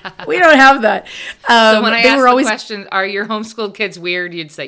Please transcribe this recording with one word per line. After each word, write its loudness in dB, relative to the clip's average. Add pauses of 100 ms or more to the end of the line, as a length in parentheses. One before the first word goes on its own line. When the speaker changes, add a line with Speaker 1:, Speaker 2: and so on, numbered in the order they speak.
(280)
Speaker 1:
we -2
don't 6
have 4
that. -2 (400)
Speaker 2:
So 4
Speaker 1:
Um, 0
Speaker 2:
when 0
I 0
Speaker 1:
they 4
Speaker 2:
ask 2
Speaker 1:
were 2
Speaker 2:
the 6
Speaker 1:
always 2
Speaker 2:
question, -8
"Are -2
your -6
homeschooled -8
kids -8
weird?" -6
you'd -12
say, -12